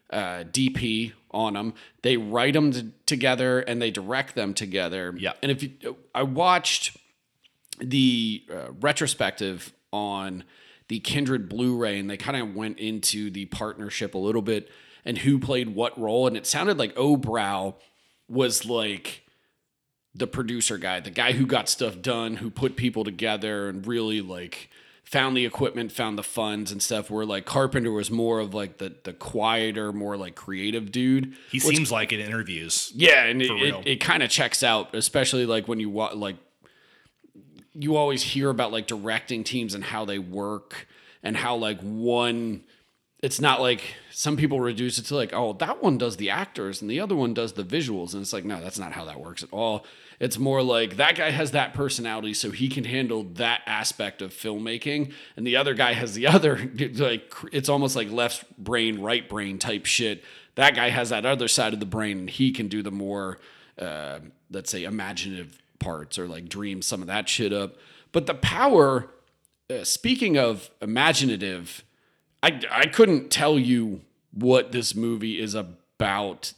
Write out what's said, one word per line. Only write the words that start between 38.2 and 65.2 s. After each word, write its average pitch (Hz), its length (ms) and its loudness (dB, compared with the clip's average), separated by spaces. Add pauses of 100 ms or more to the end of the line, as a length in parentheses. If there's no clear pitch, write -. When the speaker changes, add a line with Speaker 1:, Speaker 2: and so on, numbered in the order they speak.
Speaker 1:
hear 135 280 0
about, 117 220 0
like, 110 140 -4
directing 110 580 -4
teams 117 300 -4
and 98 100 -8
how 110 200 -4
they 101 140 -4
work 101 680 -8 (360)
and 110 140 -4
how, 123 200 -2
like, 107 240 -2
one, 117 840 0 (560)
it's 135 200 -2
not 135 200 6
like, 123 220 2 (280)
some 151 260 -2
people 139 240 2
reduce 120 380 -2
it 117 80 -6
to, 143 100 -4
like, 117 160 0
"Oh, 110 220 0
that 165 280 -2
one 151 160 4
does 113 180 -2
the 98 140 -2
actors 101 500 -4
and 104 100 -6
the 139 100 -2
other 202 160 -2
one 120 180 2
does 117 180 -4
the 101 120 -6
visuals." 98 480 -4
And 98 100 -8
it's 98 100 -6
like, 98 120 -6
no, 95 160 -6
that's 92 180 -10
not 87 140 -8
how 82 120 -10
that 73 160 -12
works 82 220 -12
at - 100 -16
all. 107 320 -2 (360)
It's 117 180 -2
more 135 240 2
like 117 340 2
that 156 180 6
guy 160 160 0
has 143 220 0
that 143 220 0
personality, 117 600 -4
so 104 160 -2
he 123 180 -2
can 131 140 -4
handle 117 400 -2 (120)
that 117 320 0
aspect 107 560 -4
of 95 100 -8
filmmaking, 113 800 -4 (240)
and 117 100 -4
the 123 80 4
other 139 200 4
guy 120 180 4
has 113 220 -4
the 117 120 0
<laughs> 156 80 10
other, 135 360 4 (240)
like, 120 360 0
cr-, - 220 -14
it's 139 160 0
almost 139 260 2
like 110 160 -2
left 120 460 -2
brain, 110 440 0
right 113 280 0
brain 101 300 -4
type 107 280 -4
shit. 107 380 0 (320)
That 139 180 8
guy 120 160 2
has 120 200 0
that 107 140 0
other 127 220 2
side 110 260 4
of 110 60 -2
the 104 80 -6
brain, 104 320 -4
and 92 120 -8
he 131 200 2
can 117 160 -2
do 104 160 -4
the 101 80 -8
more, 98 480 -6 (400)
uh, 76 400 -8 (320)
let's 95 200 -8
say, 90 120 -6
imaginative 95 760 -8 (200)